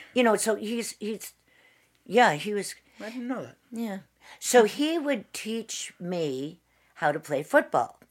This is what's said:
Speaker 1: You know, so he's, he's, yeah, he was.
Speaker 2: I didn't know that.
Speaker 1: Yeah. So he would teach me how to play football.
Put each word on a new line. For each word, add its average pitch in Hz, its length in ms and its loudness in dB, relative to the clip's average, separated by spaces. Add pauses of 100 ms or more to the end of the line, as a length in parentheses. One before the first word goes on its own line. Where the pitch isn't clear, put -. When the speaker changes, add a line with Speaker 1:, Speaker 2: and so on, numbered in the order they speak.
(140)
Speaker 1:
You 247 100 4
know, 220 120 4
so 214 200 0
he's, 220 440 -6
he's, 208 340 -8 (720)
yeah, 208 280 4
he 160 200 -6
was. 196 220 -6 (260)
Speaker 2:
I 208 80 -10
didn't 240 180 -10
know 247 160 -6
that. 120 120 -16 (160)
Speaker 1:
Yeah. 226 280 -8 (400)
So 240 260 8
he 302 340 0
would 277 340 -4
teach - 680 -8
me 165 600 -4 (360)
how 156 160 2
to 151 80 -2
play 147 220 -4
football. - 560 0 (140)